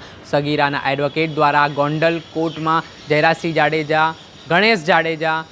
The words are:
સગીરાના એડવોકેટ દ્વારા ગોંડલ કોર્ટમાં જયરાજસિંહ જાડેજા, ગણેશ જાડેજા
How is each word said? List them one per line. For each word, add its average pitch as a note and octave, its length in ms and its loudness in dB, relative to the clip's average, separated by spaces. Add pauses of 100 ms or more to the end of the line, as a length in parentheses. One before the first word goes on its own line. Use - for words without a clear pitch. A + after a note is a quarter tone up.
(300)
સગીરાના C#3+ 500 0 (120)
એડવોકેટ D3 380 -2
દ્વારા D3 380 2
ગોંડલ D3+ 520 -2 (120)
કોર્ટમાં D#3+ 500 -2 (260)
જયરાજસિંહ D#3+ 460 0
જાડેજા, D#3 600 0 (340)
ગણેશ F#3 360 2
જાડેજા D#3+ 680 0